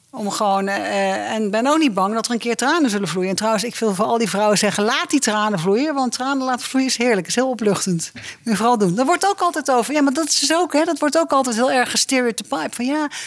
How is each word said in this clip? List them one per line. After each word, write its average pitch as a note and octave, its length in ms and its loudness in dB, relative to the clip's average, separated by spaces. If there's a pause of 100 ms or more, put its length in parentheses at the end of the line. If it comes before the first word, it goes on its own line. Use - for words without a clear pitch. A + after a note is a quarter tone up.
(160)
Om G#3+ 160 -6
gewoon, G3 360 0
eh, G3 680 -2
en A3 180 -2
ben A3+ 160 0
ook D4+ 120 4
niet C#4+ 140 2
bang F#3+ 200 0
dat A3+ 120 -2
er - 60 -6
een A#3+ 80 0
keer A#3 160 -2
tranen C#4+ 340 2
zullen G3+ 180 -2
vloeien. F3+ 220 -2
En F#3+ 60 -2
trouwens, G#3+ 280 0
ik A#3+ 120 -8
wil G#3+ 200 0
voor G3+ 100 0
al A#3 120 0
die A3+ 120 0
vrouwen G#3 280 2
zeggen, G3+ 260 0
laat C#4+ 260 0
die D4+ 100 2
tranen G#3+ 400 0
vloeien, A3 340 0
want C4 180 -2
tranen C4+ 340 -4
laten B3+ 220 -2
vloeien C4 200 0
is A#3+ 100 -2
heerlijk, A3+ 300 2
is - 80 -4
heel B3+ 140 2
opluchtend. G3+ 640 -2
Moet - 100 -16 (200)
je A3+ 120 0
vooral A#3 220 2
doen. F#3 180 2
Dat B3+ 100 2
wordt F4 220 2
ook G4 140 0
altijd E4 300 0
over, A#3+ 220 2
ja, D4+ 80 2
maar C#4 120 4
dat D#4 160 0
is - 100 0
dus D4+ 140 0
ook, E4+ 200 0
hè, D4 100 4
dat D#4+ 160 -2
wordt D4+ 180 0
ook E4 140 2
altijd B3+ 240 2
heel B3+ 160 2
erg B3 200 2
gestereotyped. B3+ 840 -2
Van A#3+ 100 -4
ja, D4 240 0 (180)